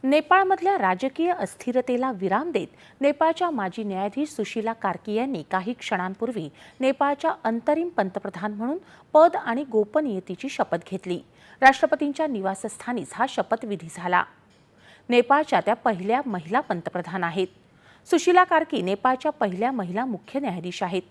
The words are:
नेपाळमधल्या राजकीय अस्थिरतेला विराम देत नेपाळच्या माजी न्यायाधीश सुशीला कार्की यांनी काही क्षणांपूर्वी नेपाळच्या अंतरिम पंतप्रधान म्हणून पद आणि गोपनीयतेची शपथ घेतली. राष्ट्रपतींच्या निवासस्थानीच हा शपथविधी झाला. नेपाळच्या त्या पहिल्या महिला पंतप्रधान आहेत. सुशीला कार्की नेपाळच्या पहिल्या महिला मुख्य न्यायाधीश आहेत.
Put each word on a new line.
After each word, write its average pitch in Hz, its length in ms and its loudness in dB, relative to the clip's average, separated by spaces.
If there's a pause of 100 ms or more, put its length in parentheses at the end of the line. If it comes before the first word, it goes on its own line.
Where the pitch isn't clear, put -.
नेपाळमधल्या 359 720 4
राजकीय 262 540 0
अस्थिरतेला 254 800 -2
विराम 196 380 -2
देत 190 160 -2 (340)
नेपाळच्या 320 500 2
माजी 208 340 -4
न्यायाधीश 202 440 -4
सुशीला 220 440 -4
कार्की 202 400 -4
यांनी 226 380 -2
काही 185 220 -2
क्षणांपूर्वी 196 760 -6 (320)
नेपाळच्या 277 520 0 (120)
अंतरिम 294 440 0
पंतप्रधान 196 640 -4
म्हणून 240 260 -6 (340)
पद 320 240 8
आणि 285 280 -4
गोपनीयतेची 220 840 -2
शपथ 180 300 -2 (120)
घेतली. 180 300 -6 (400)
राष्ट्रपतींच्या 285 680 4
निवासस्थानीच 202 840 -6
हा 247 160 0
शपथविधी 208 680 -6
झाला. 180 300 0 (840)
नेपाळच्या 240 520 4
त्या 208 140 0
पहिल्या 220 520 0
महिला 190 340 -2
पंतप्रधान 175 640 -4
आहेत. 180 220 -2 (640)
सुशीला 359 340 6
कार्की 320 380 2
नेपाळच्या 254 500 0
पहिल्या 214 400 -2
महिला 202 320 -4
मुख्य 254 360 -6
न्यायाधीश 180 420 -6
आहेत. 180 280 -2